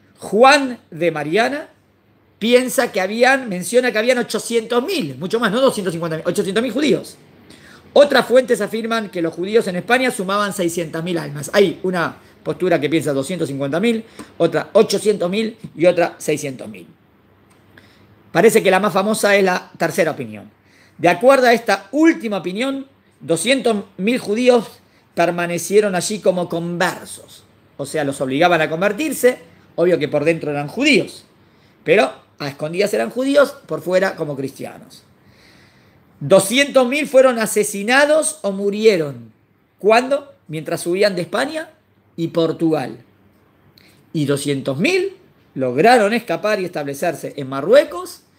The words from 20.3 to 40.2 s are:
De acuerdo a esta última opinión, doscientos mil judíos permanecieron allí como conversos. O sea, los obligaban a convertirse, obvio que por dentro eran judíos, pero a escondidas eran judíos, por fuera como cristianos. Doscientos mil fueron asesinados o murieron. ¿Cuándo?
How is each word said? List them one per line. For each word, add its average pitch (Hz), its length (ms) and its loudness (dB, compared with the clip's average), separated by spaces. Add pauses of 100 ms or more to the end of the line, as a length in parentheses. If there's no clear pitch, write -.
De 160 100 4
acuerdo 247 380 4
a 233 60 6
esta 214 380 -2
última 285 460 2
opinión, 240 480 -6 (340)
doscientos 214 580 0 (200)
mil 220 220 0
judíos 240 480 2 (460)
permanecieron 175 800 0
allí 180 260 -4
como 180 280 0
conversos. 170 960 -6 (320)
O 139 100 -8
sea, 151 200 -4
los 135 160 -4
obligaban 156 400 2
a 156 80 0
convertirse, 214 680 0 (360)
obvio 170 240 2
que 143 80 -4
por 139 160 -2
dentro 151 280 0
eran 147 180 -6
judíos, 240 560 0 (580)
pero 208 300 2 (260)
a 147 80 -8
escondidas 170 460 -4
eran 226 160 -2
judíos, 269 440 0 (120)
por 156 160 -8
fuera 185 340 0
como 147 220 -8
cristianos. 120 640 -12 (1160)
Doscientos 226 680 4
mil 285 200 -2
fueron 254 320 4
asesinados 226 1040 0
o 202 120 -4
murieron. 196 800 0 (460)
¿Cuándo? 254 540 2 (140)